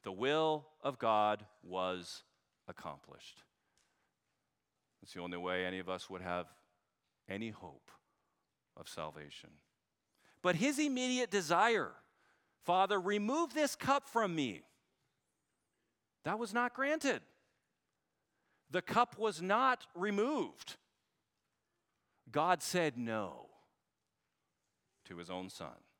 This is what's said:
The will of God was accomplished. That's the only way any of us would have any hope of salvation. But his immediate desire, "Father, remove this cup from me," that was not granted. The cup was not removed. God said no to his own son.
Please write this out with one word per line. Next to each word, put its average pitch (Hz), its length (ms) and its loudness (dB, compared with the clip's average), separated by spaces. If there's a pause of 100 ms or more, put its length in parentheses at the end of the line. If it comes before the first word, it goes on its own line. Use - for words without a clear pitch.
The 101 80 -8
will 151 560 0 (140)
of 135 180 -4
God 107 460 4 (180)
was 92 600 -6 (440)
accomplished. - 760 -16 (1600)
That's - 120 -20
the 90 80 -8
only 90 160 -4
way 90 280 -2
any 92 140 -4
of 90 100 -8
us 92 200 -6
would 92 120 -10
have 87 260 -4 (840)
any 107 200 -8
hope 87 420 -18 (840)
of - 120 -18
salvation. 76 640 -12 (920)
But 180 140 2
his 262 240 0
immediate 254 520 0
desire, 185 640 2 (680)
"Father, 190 360 4
remove 208 540 0
this 294 220 2
cup 277 320 0
from 202 280 0
me," 120 280 -2 (1600)
that 180 140 -2
was 220 160 -4
not 240 200 2
granted. 277 480 0 (1500)
The 170 120 0
cup 226 360 2
was 196 240 -2
not 240 540 2
removed. 202 800 0 (1500)
God 160 320 4
said 156 360 2
no 107 520 -4 (1600)
to 90 120 -14
his 85 120 -12
own 92 200 -8
son. 64 320 -14 (180)